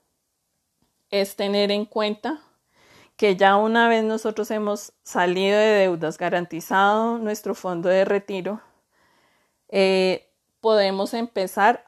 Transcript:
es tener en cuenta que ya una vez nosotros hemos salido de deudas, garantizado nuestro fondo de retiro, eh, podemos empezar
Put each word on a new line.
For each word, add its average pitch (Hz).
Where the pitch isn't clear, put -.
es 196
tener 202
en 208
cuenta 214
que 208
ya 196
una 226
vez 226
nosotros 220
hemos 208
salido 190
de 214
deudas, 185
garantizado 196
nuestro 214
fondo 180
de 190
retiro, 196
eh, 190
podemos 202
empezar 226